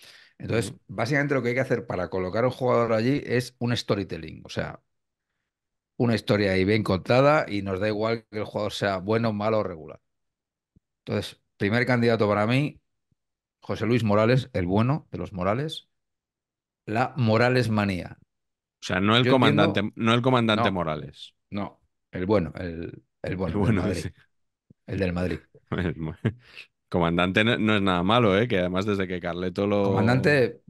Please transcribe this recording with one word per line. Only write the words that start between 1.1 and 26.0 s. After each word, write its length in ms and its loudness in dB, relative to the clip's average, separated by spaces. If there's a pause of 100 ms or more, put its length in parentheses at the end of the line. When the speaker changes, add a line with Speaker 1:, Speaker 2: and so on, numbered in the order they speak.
Speaker 1:
lo 80 0
que 80 -2
hay 40 -2
que 60 0
hacer 260 -2
para 240 -4
colocar 340 -2
a 40 4
un 40 -4
jugador 400 0
allí 320 0
es 340 -2
un 180 -2
storytelling, 680 -6
o 60 -20
sea, 300 -8 (1160)
una 180 2
historia 380 0
ahí 140 2
bien 160 2
contada 640 2
y 140 -6
nos 180 -4
da 80 -2
igual 420 -4
que 100 -10
el 40 -4
jugador 280 -6
sea 260 -2
bueno, 340 0
malo 280 0
o 20 -2
regular. 380 -10 (1040)
Entonces, 360 -6 (160)
primer 300 0
candidato 420 2
para 180 2
mí, 340 -2 (800)
José 240 -6
Luis 180 2
Morales, 500 4
el 120 -2
bueno 460 0
de 60 -10
los 160 -8
Morales, 540 -4 (1000)
la 300 0
Morales 540 4
manía. 480 -2 (640)
Speaker 2:
O 40 -18
sea, 140 0
no 160 4
el 100 4
Speaker 1:
Yo 60 4
Speaker 2:
comandante, 480 4
Speaker 1:
entiendo 160 -4
Speaker 2:
no 180 2
el 80 2
comandante 480 2
Speaker 1:
No. 0 -
Speaker 2:
Morales. 640 -6 (160)
Speaker 1:
No, 300 -10 (320)
el 140 -6
bueno, 320 2
el, 460 -10 (180)
el 140 -4
bueno, 180 -4
Speaker 2:
El 40 0
Speaker 1:
el 60 2
del 100 2
Speaker 2:
bueno, 80 0
Speaker 1:
Madrid. 240 -4
Speaker 2:
dice. 60 -12 (760)
Speaker 1:
El 140 -8
del 120 -2
Madrid. 280 -4 (140)
Speaker 2:
<laughs> 160 -16
El 260 -4
mo-, 200 -8 (720)